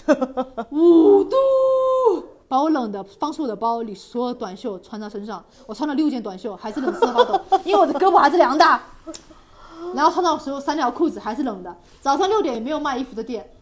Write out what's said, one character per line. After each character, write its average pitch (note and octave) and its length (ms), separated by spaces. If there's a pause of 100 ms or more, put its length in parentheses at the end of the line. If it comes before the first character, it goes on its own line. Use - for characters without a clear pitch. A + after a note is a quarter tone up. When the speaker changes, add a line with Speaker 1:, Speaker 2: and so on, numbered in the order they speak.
(240)
Speaker 1:
<laughs> - 480
Speaker 2:
五 E4+ 500
度， A4 140 (1120)
把 B3+ 140
我 D#4+ 80
冷 B3 200
的 G3 140
放 - 260
出 D#4 120
我 C#4 40
的 G#3+ 80
包 A#3 280
里 G#3+ 120
所 B3 340
有 B3 40
短 A3 240
袖 G#3 220
穿 - 200
在 G#3 120
身 G3+ 160
上， G3 180 (220)
我 G#3+ 80
穿 C#4+ 120
了 D4 80
六 D4+ 140
件 B3 140
短 F#3 160
袖， G3+ 180
还 A3 160
是 C#4+ 80
冷 B3+ 140
丝 A#3 180
发 - 100
抖， F#4 160 (140)
<laughs> F#4+ 120
因 F#4 100
为 G4+ 40
我 F4 80
的 C#4 140
胳 F#4 60
膊 F#4+ 100
还 C#4+ 140
是 E4 80
凉 C4+ 180
的。 E4 80 (1300)
然 B3+ 80
后 D#4+ 80
穿 F4+ 140
到 D#4 140
所 C4+ 120
有 C#4 80
三 C#4+ 160
条 C4+ 160
裤 D#4 160
子 G#3 140
还 G#3+ 140
是 D4 80
冷 G3+ 200
的。 F3 140 (240)
早 C#4 160
上 F4+ 140
六 G#4+ 100
点 C#4 140
也 A3+ 60
没 A#3+ 100
有 D4+ 100
卖 C#4+ 160
衣 C4 80
服 B3+ 100
的 A3 80
店， A3 240 (160)